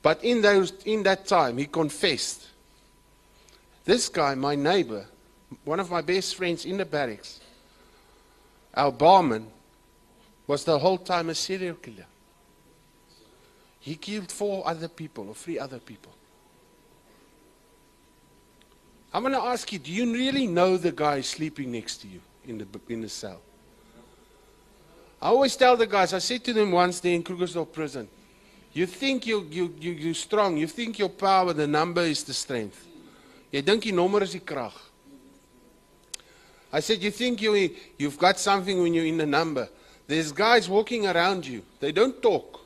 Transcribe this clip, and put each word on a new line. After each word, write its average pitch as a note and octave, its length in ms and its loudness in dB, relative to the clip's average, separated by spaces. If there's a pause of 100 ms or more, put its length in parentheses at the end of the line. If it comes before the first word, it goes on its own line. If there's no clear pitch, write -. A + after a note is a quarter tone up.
But D#3 240 2
in A#3+ 160 2
those, G3+ 320 6 (120)
in G#3+ 180 0
that F#3+ 240 4
time, C3+ 320 2
he C#3+ 80 -2
confessed. - 800 -2 (1400)
This G#3 240 4
guy, C#3+ 260 0
my C#3 200 0
neighbor, C#3 520 0 (580)
one D#3+ 160 -2
of F3+ 100 -6
my F3 100 -2
best F3+ 360 -2
friends E3+ 280 -4
in F#3 140 -6
the G3 80 -4
barracks, C3+ 540 -6 (1300)
our C#3+ 180 2
barman, C3+ 560 6 (1000)
was C#3+ 180 -2
the D#3 140 2
whole F3+ 200 2
time F3 320 -2
a D#3+ 40 -6
serial F#3 420 -6
killer. G2+ 300 -20 (1700)
He D#3 160 -12
killed G3 340 -10
four G3 360 -4
other E3 220 -6
people C#3+ 400 -14
or G#2+ 60 -14
three E3 240 -8
other C3 200 -10
people. - 340 -20 (3000)
I'm F#3+ 100 -2
gonna C4 160 0
ask A#3 340 -4
you, G3+ 60 -8
do C#3+ 140 -12
you A#3 200 0
really C4 340 0
know F#3 300 4
the F3 140 0
guy D3 300 0
sleeping D3 520 -6
next A2+ 260 -10
to - 100 -20
you F#3 120 -18 (260)
in A#2 120 -12
the, G#2 80 -12 (220)
in A#2 120 -6
the A2 80 -10
cell? F#2+ 320 -14 (1800)
I D#3+ 60 0
always C4 280 4
tell B3+ 200 6
the A3+ 100 2
guys, F#3+ 260 2
I F#3+ 60 -2
said A#3+ 260 -4
to B3 80 -4
them G#3 200 2
once F3+ 280 2
there F3 140 0
in E3+ 80 -2
Krugersdorp E3+ 500 -6
prison, C3+ 360 -8 (640)
"You E3+ 140 -2
think C4 400 -2
you, G#3 240 -2
you, F3 280 -4
you, E3 140 -6
you're D#3+ 220 -4
strong, G3 420 0
you D3+ 100 0
think A3+ 320 -8
your G3+ 100 0
power, F#3+ 440 2
the D3+ 140 0
number E3 360 0
is D#3 220 -2
the C3 100 -12
strength. A2+ 520 -8 (640)
Jy C#3 100 -2
dink G#3+ 220 2
die A3 80 -4
nommer F#3+ 300 2
is F3+ 100 -4
die F3 80 -8
krag." B2+ 320 -8 (2000)
I D3+ 80 0
said, G3+ 200 0
You G3+ 120 -2
think A#3+ 280 -2
you, G#3 300 2 (260)
you've C#3+ 220 -4
got F#3 200 4
something G3 440 2
when E3+ 100 2
you're E3 140 2
in D#3+ 100 0
the D#3 100 0
number. D3 420 0 (380)
There's D#3 260 -2
guys G#3 360 4
walking G#3+ 380 0
around F3 400 2
you. A#2+ 160 -10 (180)
They D3 120 -2
don't A3+ 280 2
talk. - 460 0